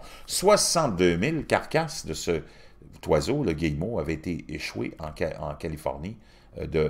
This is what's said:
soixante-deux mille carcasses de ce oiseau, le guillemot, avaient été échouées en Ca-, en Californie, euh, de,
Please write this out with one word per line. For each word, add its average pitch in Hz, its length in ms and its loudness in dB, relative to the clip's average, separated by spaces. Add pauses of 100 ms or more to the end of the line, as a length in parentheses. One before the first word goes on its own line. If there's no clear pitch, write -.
(260)
soixante-deux 117 920 4
mille 135 280 0
carcasses - 600 0
de 80 80 -6
ce 80 280 -2 (640)
oiseau, 85 380 4
le 90 80 2
guillemot, 80 480 0
avaient 78 140 -2
été 78 340 -6
échouées 90 520 -6
en 78 160 -8
Ca-, 82 260 -4
en 73 120 -6
Californie, 78 640 -6 (400)
euh, 76 80 -6
de, 76 240 2